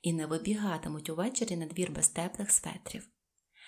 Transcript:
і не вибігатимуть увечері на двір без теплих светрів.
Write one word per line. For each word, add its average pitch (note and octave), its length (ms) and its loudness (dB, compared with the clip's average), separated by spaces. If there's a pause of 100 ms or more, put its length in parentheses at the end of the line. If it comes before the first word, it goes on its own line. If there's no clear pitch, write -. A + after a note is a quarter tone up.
і E3+ 100 2
не D#3 140 2
вибігатимуть D#3+ 840 0
увечері G3 460 0
на E3 100 -2
двір E3+ 260 -2
без D3+ 160 6
теплих F#3+ 420 -2
светрів. - 580 0 (600)